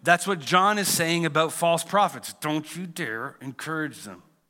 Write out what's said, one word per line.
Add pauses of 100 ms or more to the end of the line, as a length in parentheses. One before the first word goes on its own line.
That's
what
John
is
saying
about
false
prophets.
"Don't
you
dare
encourage
them. (280)